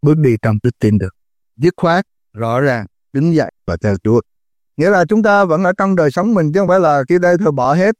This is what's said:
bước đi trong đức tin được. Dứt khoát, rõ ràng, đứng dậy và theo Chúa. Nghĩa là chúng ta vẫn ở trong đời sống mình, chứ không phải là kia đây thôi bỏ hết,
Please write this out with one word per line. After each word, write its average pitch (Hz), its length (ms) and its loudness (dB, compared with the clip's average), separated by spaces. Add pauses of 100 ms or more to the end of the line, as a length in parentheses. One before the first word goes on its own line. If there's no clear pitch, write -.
bước 151 160 2
đi 131 240 2
trong 110 220 0
đức 123 160 0
tin 107 180 2
được. 92 160 -4 (440)
Dứt 160 200 0
khoát, 175 280 0 (280)
rõ 117 260 -4
ràng, 123 260 -2 (280)
đứng 160 220 0
dậy 127 160 -2 (160)
và 87 160 -4
theo 101 200 0
Chúa. 113 180 0 (560)
Nghĩa 160 120 0
là 185 160 2
chúng 214 180 0
ta 202 220 2
vẫn 165 180 0
ở 185 140 0
trong 196 180 -2
đời 156 160 0
sống 196 220 -2
mình, 156 200 0
chứ 190 60 0
không 190 80 0
phải 185 120 2
là 147 280 2
kia 175 120 2
đây 175 180 2
thôi 165 140 0
bỏ 131 220 0
hết, 190 260 0